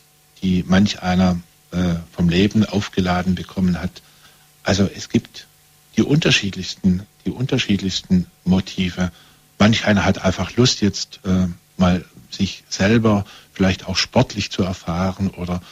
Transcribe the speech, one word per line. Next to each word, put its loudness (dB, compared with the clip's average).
die 0
manch 2
einer, 2
äh, 0
vom 0
Leben 4
aufgeladen -2
bekommen -2
hat. -8
Also 2
es -14
gibt -4
die 2
unterschiedlichsten, 0
die -4
unterschiedlichsten -2
Motive. -2
Manch 4
einer 2
hat 0
einfach -2
Lust, 2
jetzt, -2
äh, 2
mal 2
sich -6
selber 2
vielleicht 0
auch -4
sportlich -2
zu -4
erfahren -4
oder, -6